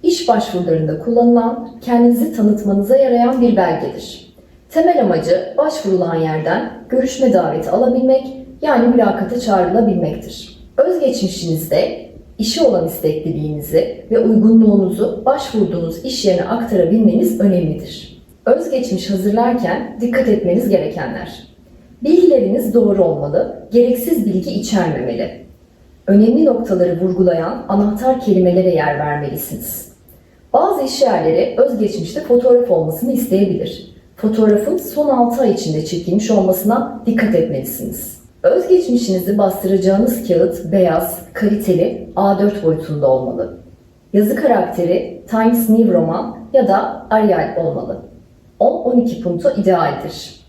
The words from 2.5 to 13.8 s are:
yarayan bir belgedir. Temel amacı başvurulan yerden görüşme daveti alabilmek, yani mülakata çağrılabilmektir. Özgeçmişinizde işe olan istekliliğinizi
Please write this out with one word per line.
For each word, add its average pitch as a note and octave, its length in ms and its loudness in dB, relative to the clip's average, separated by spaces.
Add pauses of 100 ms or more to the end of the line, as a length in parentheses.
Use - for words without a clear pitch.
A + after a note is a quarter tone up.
yarayan B3 440 2
bir G#3 160 4
belgedir. - 760 -4 (360)
Temel E4 320 2
amacı F3 560 0
başvurulan F#3 560 0
yerden D#3+ 560 -2 (180)
görüşme C4 440 0
daveti D#3+ 380 0
alabilmek, B3+ 520 2 (400)
yani B3 260 2
mülakata A#3 520 0
çağrılabilmektir. F#3 1200 -2 (180)
Özgeçmişinizde A3+ 1300 -2 (320)
işe D#4+ 240 -2
olan F#3+ 240 2
istekliliğinizi D#3 1200 -4